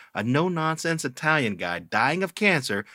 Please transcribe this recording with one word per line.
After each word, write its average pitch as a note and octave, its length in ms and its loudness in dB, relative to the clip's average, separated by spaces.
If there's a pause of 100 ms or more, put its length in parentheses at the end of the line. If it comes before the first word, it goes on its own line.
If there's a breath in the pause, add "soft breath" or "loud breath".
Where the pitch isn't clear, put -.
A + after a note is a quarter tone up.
(160 loud breath)
a G2+ 80 -2
no-nonsense D#3+ 840 0
Italian C#3 520 0
guy F2 220 -4
dying A#2 440 0
of F#3 120 -4
cancer C3 600 0